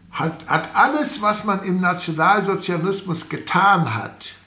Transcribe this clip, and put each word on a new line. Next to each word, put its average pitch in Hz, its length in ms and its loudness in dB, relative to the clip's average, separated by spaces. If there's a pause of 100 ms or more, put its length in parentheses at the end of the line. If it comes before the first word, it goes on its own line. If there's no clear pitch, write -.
(120)
hat, - 360 -6
hat - 280 -2
alles, 277 460 2
was 214 240 0
man 190 180 -2
im 185 180 -2
Nationalsozialismus 180 1500 0
getan 175 640 2
hat, - 380 -10 (140)